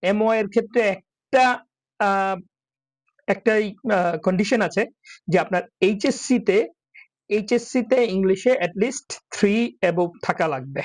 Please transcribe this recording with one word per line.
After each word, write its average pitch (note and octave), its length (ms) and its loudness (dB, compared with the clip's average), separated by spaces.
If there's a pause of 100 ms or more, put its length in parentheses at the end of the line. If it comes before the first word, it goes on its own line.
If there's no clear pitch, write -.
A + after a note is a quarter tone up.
এমওআই G#3+ 380 2
এর G#3 80 -2
ক্ষেত্রে A3+ 340 0
একটা, A#3+ 800 0 (360)
আহ, G3 400 0 (880)
একটাই, G#3+ 480 0 (160)
আহ, F3 260 0
কন্ডিশন G3 440 0
আছে G3 240 0 (420)
যে F3 120 4
আপনার F3+ 240 -2 (180)
এইচএসসি A#3 580 0
তে, A3 280 0 (640)
এইচএসসি A#3+ 540 -2
তে B3 220 2
ইংলিশে F#3+ 460 0
at F#3+ 320 -2
least B3+ 260 -6 (260)
three G#3+ 540 0
above E3+ 220 -2 (120)
থাকা - 240 -2
লাগবে C3+ 380 -8